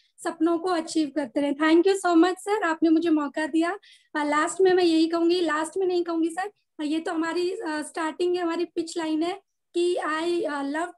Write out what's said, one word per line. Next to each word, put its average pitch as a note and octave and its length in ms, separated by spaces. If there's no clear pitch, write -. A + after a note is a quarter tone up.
सपनों E4 360
को F#4 100
अचीव D#4+ 460
करते C#4+ 260
रहें। C#4+ 120
Thank D#4+ 340
you G4 80
so F4 120
much F4+ 200
sir, G4+ 260
आपने D#4+ 260
मुझे D#4+ 200
मौका D4+ 360
दिया। E4 320
अ, D4 80
last D4+ 380
में F#4 120
मैं F4+ 100
यही D#4+ 240
कहूंगी, E4+ 340
last D#4+ 360
में F#4+ 100
नहीं F4 160
कहूंगी E4+ 260
sir, F#4+ 220
ये D4+ 160
तो E4 140
हमारी, E4 380
अ, D#4+ 300
starting E4+ 540
है, F4+ 60
हमारी E4+ 240
pitch E4 320
line D#4 260
है F#4 180
कि F4 220
I, E4 500
अ, C#4+ 180
love D#4+ 340